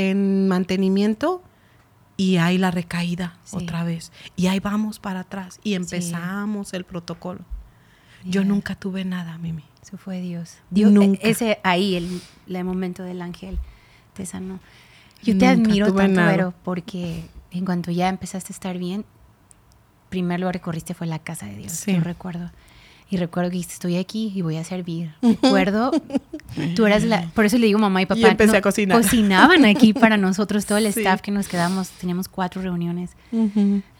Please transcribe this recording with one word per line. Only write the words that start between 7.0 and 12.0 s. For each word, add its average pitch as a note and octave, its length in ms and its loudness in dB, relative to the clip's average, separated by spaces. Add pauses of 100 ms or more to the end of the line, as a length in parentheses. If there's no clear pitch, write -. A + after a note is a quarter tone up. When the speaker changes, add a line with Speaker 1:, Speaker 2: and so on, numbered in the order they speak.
Speaker 1:
Yo F#3 180 -2
Speaker 2:
Ya. F#3+ 60 0
Speaker 1:
nunca G3+ 280 0
tuve F#3+ 300 -8
nada, F3 320 -8
Mimi. E3 260 -10 (180)
Speaker 2:
Eso - 160 -18
fue F#3 220 -10
Dios. F3 380 -10 (120)
Dios, G#3 220 6
Speaker 1:
Nunca. G3+ 300 6
Speaker 2:
e-, A3 80 2
ese A3 340 0
ahí, F#3 320 2
el, F3+ 240 -6 (340)